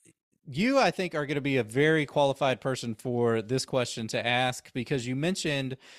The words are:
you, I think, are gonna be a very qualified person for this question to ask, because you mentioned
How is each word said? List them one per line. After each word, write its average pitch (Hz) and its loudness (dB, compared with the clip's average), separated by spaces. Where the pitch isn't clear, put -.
you, 202 0
I 214 6
think, 180 -4
are 147 -2
gonna 143 -2
be 135 0
a 120 4
very 143 2
qualified 139 2
person 127 -4
for 120 0
this 123 -2
question 120 -2
to 113 -2
ask, 123 0
because 123 -4
you 127 -2
mentioned 143 -2